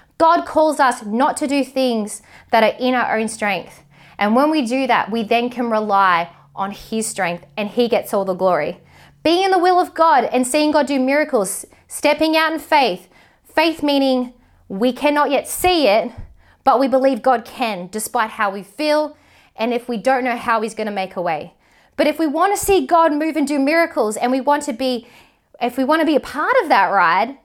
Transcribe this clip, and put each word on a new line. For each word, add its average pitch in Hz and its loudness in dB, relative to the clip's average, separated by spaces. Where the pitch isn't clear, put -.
God 339 4
calls 311 0
us 247 0
not 208 -2
to 302 -4
do 277 0
things 240 -4
that 226 4
are 214 2
in 254 0
our 240 -2
own 220 -2
strength. 208 -6
And 208 2
when 285 4
we 311 0
do 262 -2
that, 202 0
we 233 -2
then 240 0
can 240 -6
rely 196 2
on 196 -6
his 214 -6
strength 175 -6
and 208 -6
he 240 0
gets - -2
all 196 0
the 190 -2
glory. 180 -2
Being 349 2
in 392 2
the 381 2
will 359 4
of 359 -2
God 320 4
and 247 -2
seeing 302 0
God 294 2
do 285 -2
miracles, 269 -2
stepping 302 0
out 320 0
in 320 -4
faith. 262 0
Faith 320 -2
meaning 269 0
we 214 -2
cannot 294 0
yet 269 -2
see 349 0
it, 202 0
but 254 4
we 269 2
believe 262 0
God 240 0
can, 202 -6
despite 220 -4
how 208 -2
we 196 -10
feel, 302 -2
and 233 -4
if 240 -6
we 240 -4
don't 247 0
know 247 -2
how 226 -2
he's 214 -6
gonna 214 -6
make 190 -6
a 190 -6
way. 170 -6
But 277 2
if 302 -2
we 320 0
wanna 349 0
see 381 2
God 330 4
move 294 -2
and 302 0
do 294 0
miracles, 294 0
and 240 -2
we 262 0
want 294 0
to 285 -6
be, 254 -4
if 247 -2
we 269 2
wanna 311 2
be 311 2
a 240 2
part 339 -2
of 330 0
that 196 4
ride, 190 2